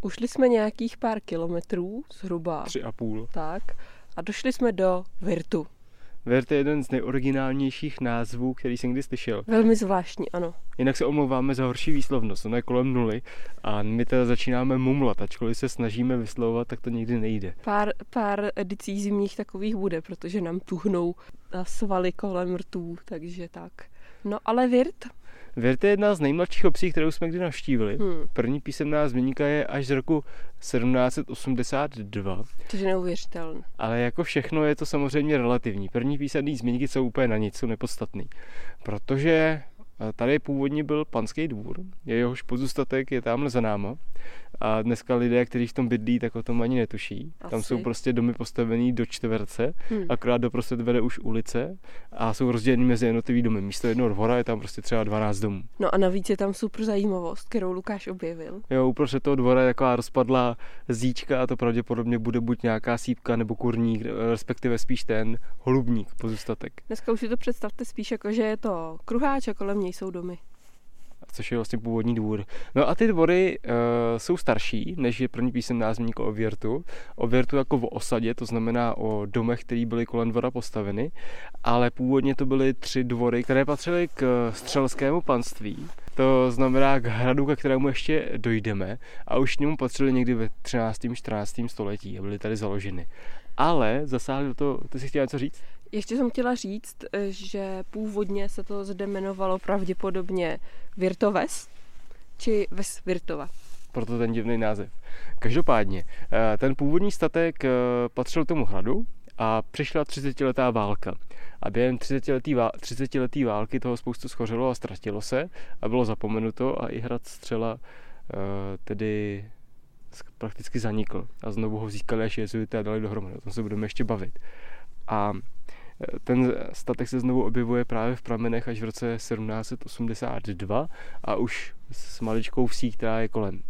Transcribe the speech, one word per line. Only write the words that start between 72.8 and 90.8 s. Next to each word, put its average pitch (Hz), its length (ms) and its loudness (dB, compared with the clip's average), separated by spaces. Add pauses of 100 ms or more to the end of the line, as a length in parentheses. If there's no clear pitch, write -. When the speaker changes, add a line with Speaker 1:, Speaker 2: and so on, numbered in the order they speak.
Speaker 2:
a 180 60 2
ty 226 120 4
dvory, 180 560 4
eh, - 60 -6 (500)
jsou - 180 -2
starší, 113 600 0
než 120 220 0
je 127 80 0
první 120 240 -2
písemná 117 420 0
zmínka 113 300 -2
o 107 80 0
Věrtu. 110 520 -2 (320)
O - 120 0
Věrtu 131 300 6
jako 135 200 2
o 117 100 0
osadě, 113 480 -2
to 120 100 -6
znamená 117 520 0
o 107 280 -2
domech, 117 360 0
které 117 240 -2
byly 117 200 -2
kolem 117 260 0
dvora 120 200 0
postaveny, 110 600 -2 (520)
ale 120 280 4
původně 131 440 2
to 143 100 2
byly 135 280 4
tři - 300 -2
dvory, 120 400 0
které 135 220 2
patřily 170 480 0
k 123 420 2
střelskému 139 640 0
panství, 123 640 -2 (280)
to 131 360 6
znamená 135 480 6
k 117 60 -2
hradu, 123 400 2
ke 143 100 2
kterému 135 320 2
ještě 139 500 2
dojdeme, 107 600 0 (300)
a - 100 4
už 135 180 4
k - 40 4
němu 147 180 2
patřily 135 360 2
někdy 127 200 4
ve 113 160 2 (120)
třináctém, 117 540 -2